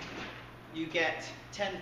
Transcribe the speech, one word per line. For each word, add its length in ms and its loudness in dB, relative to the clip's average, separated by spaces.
you 120 2
get 380 4
ten 300 2